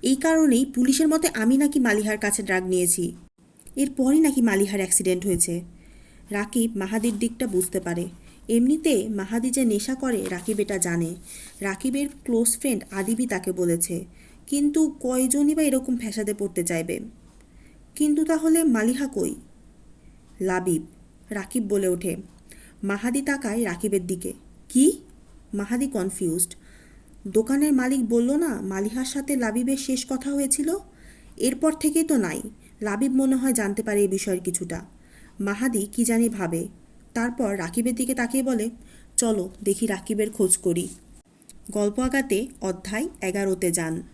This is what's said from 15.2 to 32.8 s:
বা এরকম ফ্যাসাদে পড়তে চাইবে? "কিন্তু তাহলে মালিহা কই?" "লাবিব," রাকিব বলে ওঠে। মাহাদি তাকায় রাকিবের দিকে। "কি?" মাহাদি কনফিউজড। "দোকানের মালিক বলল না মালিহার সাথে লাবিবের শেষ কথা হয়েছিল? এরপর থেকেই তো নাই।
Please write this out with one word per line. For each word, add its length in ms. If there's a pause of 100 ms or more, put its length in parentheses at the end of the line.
বা 80
এরকম 340
ফ্যাসাদে 380
পড়তে 300
চাইবে? 360 (960)
"কিন্তু 280
তাহলে 400
মালিহা 420
কই?" 280 (1080)
"লাবিব," 420 (480)
রাকিব 380
বলে 200
ওঠে। 280 (680)
মাহাদি 380
তাকায় 420
রাকিবের 420
দিকে। 260 (360)
"কি?" 240 (640)
মাহাদি 320
কনফিউজড। 680 (720)
"দোকানের 440
মালিক 360
বলল 240
না 280
মালিহার 440
সাথে 320
লাবিবের 400
শেষ 320
কথা 240
হয়েছিল? 420 (600)
এরপর 360
থেকেই 320
তো 120
নাই। 240 (400)